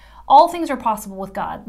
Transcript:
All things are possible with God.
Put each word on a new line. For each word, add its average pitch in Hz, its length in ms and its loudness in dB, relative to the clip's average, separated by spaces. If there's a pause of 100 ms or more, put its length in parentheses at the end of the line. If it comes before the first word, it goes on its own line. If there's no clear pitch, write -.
(260)
All 302 200 8
things 339 240 -6
are 254 60 -4
possible 208 400 -6
with 196 160 -10
God. - 360 -8